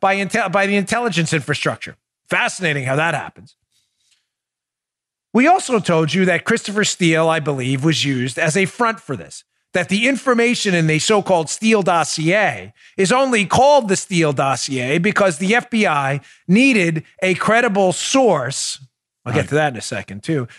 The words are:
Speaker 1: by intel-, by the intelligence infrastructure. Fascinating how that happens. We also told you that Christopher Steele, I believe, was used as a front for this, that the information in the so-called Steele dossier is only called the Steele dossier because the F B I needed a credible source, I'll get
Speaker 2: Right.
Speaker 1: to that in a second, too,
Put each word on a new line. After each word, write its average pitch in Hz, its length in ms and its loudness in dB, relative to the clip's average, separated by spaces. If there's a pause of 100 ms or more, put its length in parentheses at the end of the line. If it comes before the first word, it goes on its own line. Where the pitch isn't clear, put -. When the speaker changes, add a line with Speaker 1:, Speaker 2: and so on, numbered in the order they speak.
Speaker 1:
by 196 160 2
intel-, 196 360 -2
by 196 140 2
the 202 100 0
intelligence 202 580 -2
infrastructure. 143 640 -4 (300)
Fascinating 175 580 -2
how 131 100 -2
that 160 180 0
happens. - 420 -12 (1800)
We 247 140 4
also 320 320 2
told 160 340 0
you 185 120 2
that 170 200 0
Christopher 214 380 -2
Steele, 160 460 2
I 160 100 0
believe, 135 440 -4
was 147 200 0
used 131 360 -4
as 156 180 0
a 190 80 2
front 226 340 -2
for - 160 -10
this, 80 280 -16 (300)
that 180 160 -2
the 214 180 0
information 240 680 0
in 165 140 2
the 156 120 2
so-called 185 500 0
Steele 220 340 0
dossier 160 920 0 (220)
is 190 160 0
only 247 340 2
called 262 420 4
the 190 80 0
Steele 165 380 0
dossier 135 640 -2
because 190 400 0
the 190 160 0
F 240 160 0
B 220 160 0
I 143 360 -2 (260)
needed 190 560 4 (180)
a 185 140 2
credible 202 580 2
source, 165 840 0 (460)
I'll 113 80 -6
get 147 80 2
Speaker 2:
Right. - 80 -4
Speaker 1:
to 139 60 -2
that 151 180 2
in 113 40 -10
a 110 40 -10
second, 98 420 -10
too, 139 240 -4 (120)